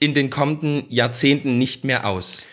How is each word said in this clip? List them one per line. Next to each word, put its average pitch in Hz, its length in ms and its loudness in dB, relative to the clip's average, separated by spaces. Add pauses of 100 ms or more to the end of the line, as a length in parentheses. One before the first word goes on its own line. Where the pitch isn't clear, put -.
in 147 140 2
den 135 160 2
kommenden 147 580 -2
Jahrzehnten 123 680 2
nicht 127 260 -2
mehr 131 220 0
aus, 92 460 -6